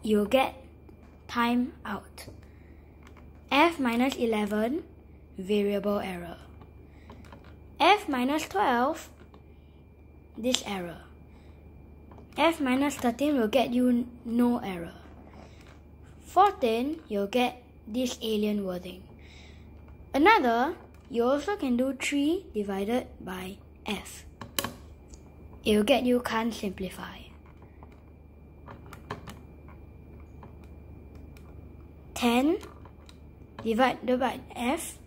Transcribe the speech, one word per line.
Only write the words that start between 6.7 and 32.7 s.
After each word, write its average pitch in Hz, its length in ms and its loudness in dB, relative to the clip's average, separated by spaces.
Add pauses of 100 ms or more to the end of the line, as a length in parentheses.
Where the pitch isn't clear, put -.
F 403 280 6
minus 285 380 0
twelve, 302 640 0 (1300)
this 247 300 2
error. 175 340 -8 (1400)
F 330 240 4
minus 277 400 2
thirteen 277 400 2
will 214 80 2
get 247 240 2
you 247 160 4
n-, 240 220 2 (120)
no 240 360 2
error. 175 420 -8 (1200)
Fourteen, 311 840 2
you'll 202 260 -2
get 247 300 2 (240)
this 247 340 -2
alien 208 420 0
wording. 185 380 -8 (1120)
Another, 285 600 6 (340)
you 233 140 2
also 285 320 2
can 262 220 0
do 262 160 2
three 294 600 0
divided 202 540 -2 (140)
by 185 340 -10 (300)
F. - 400 -8 (1400)
It'll 214 240 4
get 262 160 6
you 247 160 4
can't 226 340 -2
simplify. - 800 -8 (4000)
Ten 254 440 2 (1040)